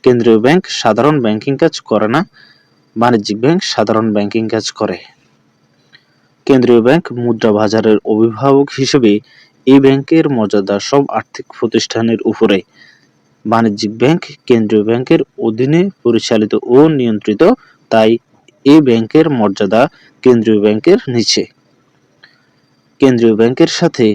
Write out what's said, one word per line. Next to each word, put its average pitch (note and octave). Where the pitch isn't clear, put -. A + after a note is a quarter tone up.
কেন্দ্রীয় A#2
ব্যাংক D3+
সাধারণ B2
ব্যাংকিং G#2+
কাজ D#3+
করে G#2+
না, C#3+
বাণিজ্যিক A2+
ব্যাংক D#3+
সাধারণ A2
ব্যাংকিং G#2
কাজ A2
করে। G2
কেন্দ্রীয় B2
ব্যাংক C#3+
মুদ্রা A#2
বাজারের G#2+
অভিভাবক A#2
হিসেবে B2+
এই C3+
ব্যাংকের C#3
মর্যাদা G#2
সব C#3
আর্থিক -
প্রতিষ্ঠানের A2+
উপরে। G#2
বাণিজ্যিক A2
ব্যাংক D3
কেন্দ্রীয় A2
ব্যাংকের B2
অধীনে C3
পরিচালিত A2
ও -
নিয়ন্ত্রিত, A2+
তাই A2
এই D3+
ব্যাংকের B2+
মর্যাদা G#2+
কেন্দ্রীয় A2
ব্যাংকের G#2+
নিচে। A#2
কেন্দ্রীয় A#2
ব্যাংকের B2
সাথে D3+